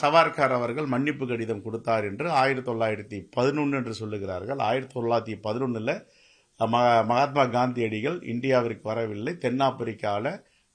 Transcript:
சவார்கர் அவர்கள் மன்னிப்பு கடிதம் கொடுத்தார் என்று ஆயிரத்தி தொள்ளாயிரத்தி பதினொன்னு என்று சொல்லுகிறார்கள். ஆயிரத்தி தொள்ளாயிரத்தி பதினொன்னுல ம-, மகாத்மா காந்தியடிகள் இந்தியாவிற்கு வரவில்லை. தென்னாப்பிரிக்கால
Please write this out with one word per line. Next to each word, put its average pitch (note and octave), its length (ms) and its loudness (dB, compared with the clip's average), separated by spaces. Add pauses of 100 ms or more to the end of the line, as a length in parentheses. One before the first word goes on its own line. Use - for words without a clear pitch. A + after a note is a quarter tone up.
சவார்கர் D3+ 480 4
அவர்கள் B2 360 -2
மன்னிப்பு C3+ 400 -2
கடிதம் A2+ 360 -4
கொடுத்தார் A2 420 -2
என்று G#2 260 -4
ஆயிரத்தி C3 400 2
தொள்ளாயிரத்தி G#2 680 -4
பதினொன்னு C#3+ 360 2
என்று A#2+ 220 -4
சொல்லுகிறார்கள். G#2 640 -6
ஆயிரத்தி B2+ 420 -2
தொள்ளாயிரத்தி A2+ 440 0
பதினொன்னுல A#2+ 600 -2 (520)
ம-, A#2 480 4
மகாத்மா C3+ 380 2
காந்தியடிகள் A#2+ 760 0
இந்தியாவிற்கு A#2+ 600 0
வரவில்லை. A2 500 -4
தென்னாப்பிரிக்கால B2+ 1080 -2 (320)